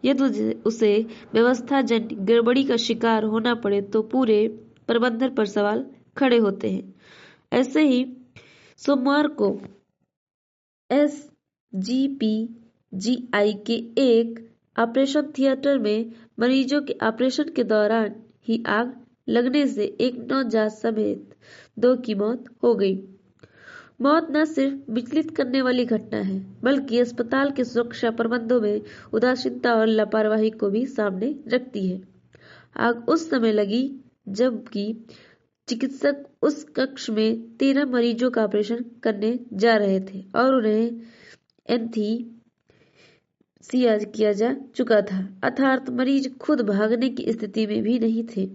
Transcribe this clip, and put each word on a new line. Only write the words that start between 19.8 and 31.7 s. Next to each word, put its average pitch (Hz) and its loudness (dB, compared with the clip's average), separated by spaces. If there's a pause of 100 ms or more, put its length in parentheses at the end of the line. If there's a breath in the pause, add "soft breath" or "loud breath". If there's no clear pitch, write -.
एक 247 -4
नवजात 220 0
समेत 214 -4 (440 loud breath)
दो 247 4
की 240 -6
मौत 214 -2 (180)
हो 240 4
गई। 196 0 (1000 loud breath)
मौत 311 4
न 302 2
सिर्फ 277 -2
विचलित 254 -2
करने 262 0
वाली 254 2
घटना 220 -2
है, 190 -4 (160)
बल्कि 262 2
अस्पताल 247 0
के 269 -2
सुरक्षा 233 -2
प्रबंधों 233 0
में 208 -2 (300 loud breath)
उदासीनता 247 0
और 220 4
लापरवाही 214 2
को 208 -4
भी 226 0
सामने 214 -4 (120)
रखती 220 -2